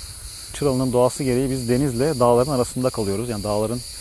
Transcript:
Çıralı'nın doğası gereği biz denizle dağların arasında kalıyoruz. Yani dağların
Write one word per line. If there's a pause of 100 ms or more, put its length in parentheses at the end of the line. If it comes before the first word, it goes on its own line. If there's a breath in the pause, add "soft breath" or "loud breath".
(540 loud breath)
Çıralı'nın
doğası
gereği
biz
denizle
dağların
arasında
kalıyoruz.
Yani
dağların (200 loud breath)